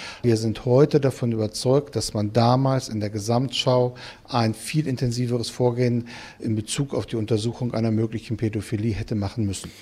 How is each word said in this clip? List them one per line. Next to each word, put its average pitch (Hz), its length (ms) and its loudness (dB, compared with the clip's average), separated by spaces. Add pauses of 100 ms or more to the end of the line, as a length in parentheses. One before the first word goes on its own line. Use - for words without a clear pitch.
(220)
Wir 117 160 4
sind 110 260 -2
heute 143 360 6
davon 127 320 0
überzeugt, 127 640 0
dass - 180 -2
man 104 180 -2
damals 127 560 4
in 110 100 -6
der 104 120 -2
Gesamtschau 123 840 0 (320)
ein 113 280 0
viel 151 320 -2
intensiveres 120 640 -2
Vorgehen 120 580 2 (300)
in 110 160 -2
Bezug 110 400 -4
auf 107 100 -2
die - 120 -6
Untersuchung 113 580 -2
einer 113 160 2
möglichen 110 480 -2
Pädophilie 110 560 -2
hätte - 220 -6
machen 104 280 -2
müssen. 98 260 -6 (120)